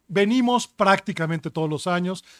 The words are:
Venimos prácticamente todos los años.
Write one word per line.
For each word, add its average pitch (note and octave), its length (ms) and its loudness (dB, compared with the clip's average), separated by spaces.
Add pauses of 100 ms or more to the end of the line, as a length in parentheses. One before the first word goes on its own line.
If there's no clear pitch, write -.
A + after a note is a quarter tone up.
Venimos A#3 600 2
prácticamente E3 840 0
todos D#3+ 180 -4
los D3+ 200 -6
años. F3+ 360 -2 (160)